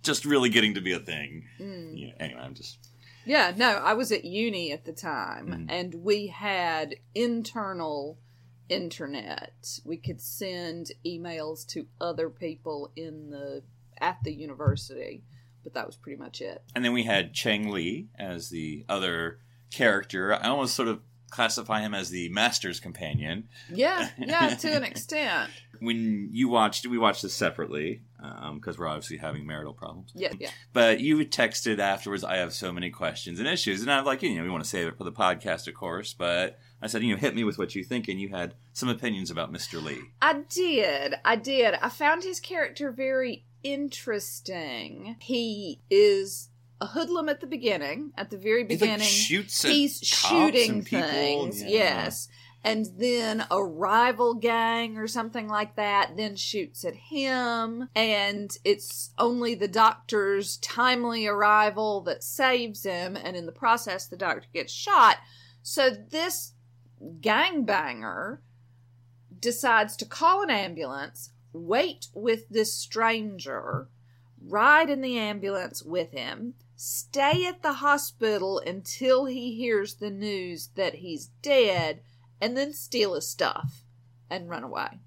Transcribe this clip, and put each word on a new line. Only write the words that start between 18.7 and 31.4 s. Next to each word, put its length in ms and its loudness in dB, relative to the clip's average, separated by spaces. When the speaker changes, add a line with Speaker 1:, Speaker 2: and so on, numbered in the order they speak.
Speaker 1:
other 500 -2
character. 640 2
I 140 0
almost 280 0
sort 120 0
of 140 -2
classify 520 -2
him 120 -6
as 160 -6
the 200 -6
master's 500 0
companion. 680 -6
Speaker 2:
Yeah, 460 0
yeah, 380 0
to 200 -2
an 80 0
Speaker 1:
<laughs> 80 -6
Speaker 2:
extent. 600 -2
Speaker 1:
When 520 -2
you 180 2
watched, 380 2
we 100 0
watched 240 4
this 140 -6
separately, 680 -4
um, 400 -12
'cause 160 -8
we're 100 -6
obviously 300 -8
having 280 -8
marital 280 -10
problems. 420 -16
Speaker 2:
Yeah, 240 -6
yeah. 120 -10
Speaker 1:
But 260 6
you 260 4
texted 540 0